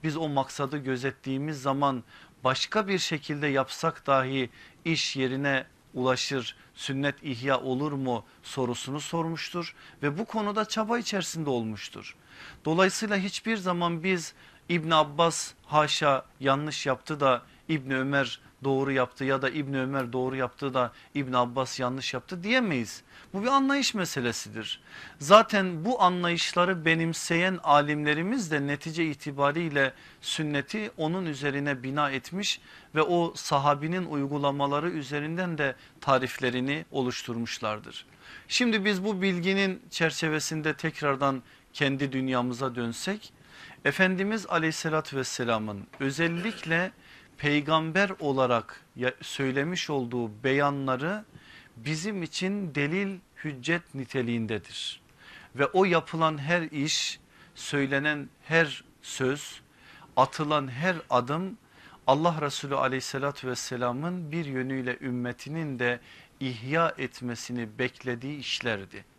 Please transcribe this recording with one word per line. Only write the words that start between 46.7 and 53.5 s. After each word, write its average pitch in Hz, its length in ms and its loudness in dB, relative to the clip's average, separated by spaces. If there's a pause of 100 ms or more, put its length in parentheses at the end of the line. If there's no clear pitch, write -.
peygamber 160 840 2
olarak 131 600 2 (140)
ya-, 123 260 0
söylemiş 139 680 -2
olduğu 120 540 -2
beyanları 139 840 0 (520)
bizim 160 460 -4
için 185 520 -4
delil, 180 420 0 (260)
hüccet 151 520 -4